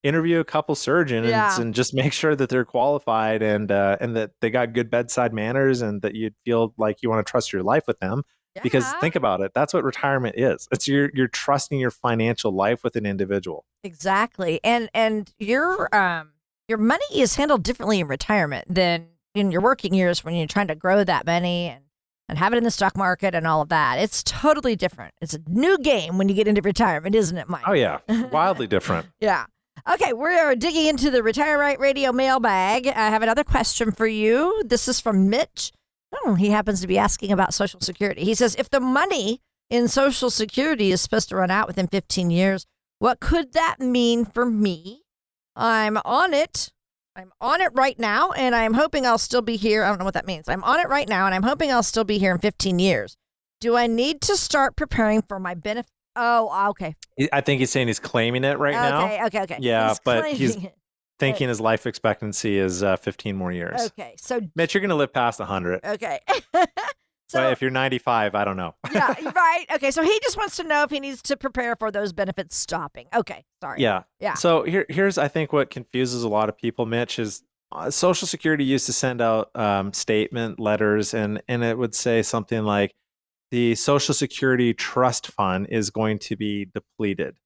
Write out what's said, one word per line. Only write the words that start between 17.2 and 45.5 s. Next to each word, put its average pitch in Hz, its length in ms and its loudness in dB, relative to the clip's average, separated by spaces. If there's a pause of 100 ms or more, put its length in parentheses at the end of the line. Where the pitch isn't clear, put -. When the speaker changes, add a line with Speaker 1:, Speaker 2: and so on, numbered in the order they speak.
Speaker 2:
handled 277 260 2
differently 214 380 -2
in 156 80 -4
retirement 151 600 -2
than 170 400 0 (280)
in 202 160 0
your 175 80 0
working 214 340 0
years 180 300 2
when 165 100 -6
you're 160 140 -2
trying 202 200 0
to 156 60 -4
grow 190 300 2
that 175 200 0
money 175 440 -2
and, 139 160 -16 (440)
and 156 100 -6
have 196 140 2
it 240 40 2
in 233 80 2
the 233 80 2
stock 190 240 0
market 190 360 0
and 165 140 -2
all 156 160 2
of 151 60 -4
that. 147 320 2
It's - 240 -2
totally 285 500 2
different. 170 460 -6
It's 156 140 -6
a 151 120 -10
new 294 320 4
game 190 400 0
when 196 100 2
you 196 60 2
get 208 140 2
into 208 120 4
retirement, 190 540 0
isn't 180 240 2
it, 139 100 -10
Mike? 156 160 -6
Speaker 1:
Oh, 196 100 2
yeah. 95 240 2 (100)
Speaker 2:
<laughs> - 0 - (240)
Speaker 1:
Wildly 151 340 2
different. 90 400 0 (140)
Speaker 2:
Yeah. 180 260 0 (420)
Okay, 339 240 0
we 302 240 0
are 294 200 4
digging 311 300 0
into 285 260 2
the 247 100 4
Retire 285 360 2
Right 285 200 2
Radio 277 340 2
mailbag. 247 760 2
I 214 220 0
have 214 120 2
another 226 220 2
question - 480 0
for 226 160 0
you. 247 580 2
This 208 220 0
is 247 120 0
from 196 300 4
Mitch. - 400 -2 (540)
Oh, 220 100 2
he 196 140 2
happens 208 320 2
to 185 60 -6
be 185 100 0
asking 202 360 0
about 190 200 2
Social - 280 -2
Security. 190 440 -4
He 214 100 2
says, 233 240 2
"If - 120 -4
the 269 100 2
money 262 600 0 (260)
in 240 200 2
Social 269 420 2
Security 226 600 0
is 180 120 2
supposed - 260 0
to 190 80 -6
run 185 140 2
out 202 160 2
within 185 200 -2
fifteen 180 440 -2
years, 185 340 2 (340)
what 226 220 0
could 311 320 0
that 330 260 0
mean 240 460 2
for 240 220 -2
me? 208 560 -2 (520)